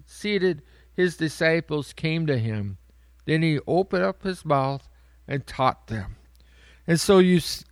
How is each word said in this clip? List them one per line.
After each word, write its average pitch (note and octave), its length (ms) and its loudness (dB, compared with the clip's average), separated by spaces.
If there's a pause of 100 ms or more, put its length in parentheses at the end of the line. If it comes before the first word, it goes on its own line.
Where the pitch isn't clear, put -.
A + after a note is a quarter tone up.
seated, F#3+ 560 -2 (300)
his F3+ 240 0
disciples D#3+ 760 -2
came D#3+ 340 -2
to C#3+ 100 2
him. G#2+ 420 -4 (480)
Then D#3 160 0
he D3+ 240 2
opened F3+ 380 0
up F#3+ 200 -4
his F#3 200 -6
mouth C#3 440 -2 (380)
and C3+ 200 -6
taught - 400 -2
them. G#2+ 300 -10 (680)
And E3 160 2
so G3 180 4
you F3+ 180 6
s-, - 360 -4